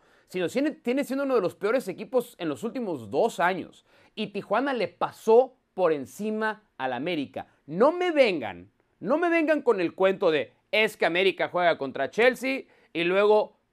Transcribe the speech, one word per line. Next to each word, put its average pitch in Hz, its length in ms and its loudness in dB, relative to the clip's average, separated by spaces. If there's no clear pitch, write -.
sino 185 220 -4
tiene, 269 220 0
tiene 254 320 -4
siendo 269 200 -4
uno 269 120 0
de 220 60 2
los 175 140 -2
peores 220 320 -2
equipos 233 500 -4
en 165 120 -4
los 139 140 -6
últimos 190 480 -6
dos 180 280 0
años. 175 460 -4
Y 214 120 -6
Tijuana 220 460 -4
le 214 140 -2
pasó - 680 2
por 175 200 2
encima 214 680 -6
al 131 160 -4
América. 131 540 -6
No 196 260 2
me 359 200 -2
vengan, 131 600 0
no 226 180 -2
me 349 120 0
vengan 320 320 2
con 220 200 0
el 165 120 -2
cuento 190 380 2
de, 139 220 -2
"Es 214 260 0
que - 80 0
América 175 440 0
juega 175 280 2
contra 135 320 -4
Chelsea 247 540 0
y 165 120 -2
luego 208 540 4